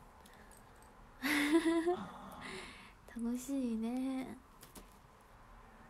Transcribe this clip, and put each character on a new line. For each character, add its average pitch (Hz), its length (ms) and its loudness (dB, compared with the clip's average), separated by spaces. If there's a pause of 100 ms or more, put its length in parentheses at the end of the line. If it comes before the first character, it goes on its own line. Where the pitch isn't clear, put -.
(1200)
<laughs> 320 1900 2
楽 233 220 0
し 254 360 0
い - 20 0
ね。 254 600 -2 (1500)